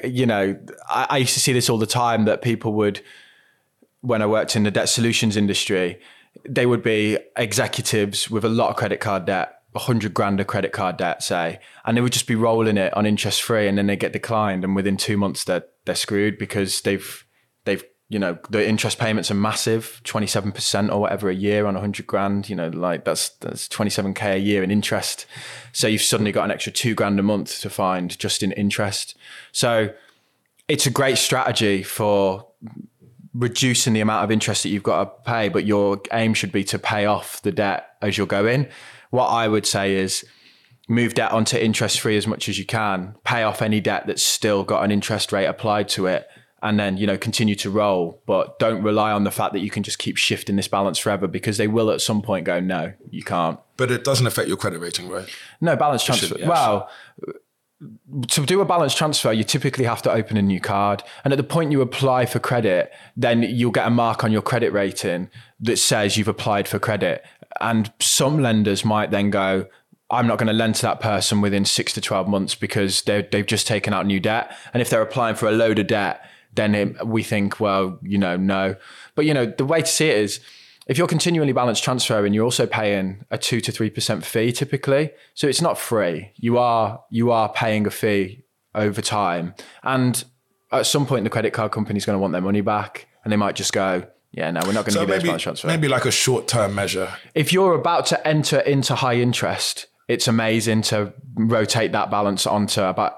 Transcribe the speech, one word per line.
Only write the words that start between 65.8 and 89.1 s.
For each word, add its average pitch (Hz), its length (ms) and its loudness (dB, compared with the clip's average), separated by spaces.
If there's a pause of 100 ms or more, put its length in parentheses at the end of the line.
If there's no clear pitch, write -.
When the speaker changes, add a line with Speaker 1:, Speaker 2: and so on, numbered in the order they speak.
Speaker 1:
you've 104 100 0
applied 101 400 0
for 101 100 -2
credit. 95 460 -2 (360)
And 110 380 0
some 147 440 2
lenders 107 420 2
might 107 260 2
then 101 200 0
go, 95 360 0 (440)
"I'm 120 160 2
not 110 120 2
gonna 110 140 0
lend 113 240 2
to - 60 -4
that 113 180 0
person 101 400 0
within 101 240 2
six - 300 -2
to 107 80 -8
twelve 95 260 -2
months 98 260 0
because 98 480 -2
they're, 104 200 0
they've 101 240 -2
just 104 200 0
taken 104 280 0
out 87 100 0
new 98 160 2
debt." 107 340 -2 (200)
And 123 80 2
if 117 80 -2
they're 113 120 4
applying 110 340 -2
for 113 120 0
a 107 40 4
load 110 260 4
of 98 80 2
debt, 101 360 -2 (320)
then 107 200 2
it, 101 320 -2
we 110 160 0
think, 101 380 -2
"Well, 98 420 0
you 101 160 -2
know, 90 180 2
no." 95 400 0 (380)
But, 151 100 0
you 151 80 2
know, 127 140 2
the 110 180 -2
way 160 160 2
to - 60 0
see - 220 0
it 120 100 4
is, 104 220 0 (460)
if 131 100 -2
you're 165 100 2
continually 160 460 2
balance 123 280 2
transferring, 113 540 2
you're 107 100 4
also 123 220 2
paying 101 640 -2
a 113 80 -4
two 117 220 -2
to - 120 -4
three 110 180 -2
percent - 340 -4
fee 117 280 0
typically. 139 580 0 (240)
So - 140 -2
it's 131 120 0
not 160 180 2
free. 98 580 -2
You 117 220 0
are, 117 520 2
you 117 200 2
are 110 220 4
paying 107 340 0
a 98 40 -2
fee 101 520 0 (320)
over 107 280 0
time. 87 520 -2 (280)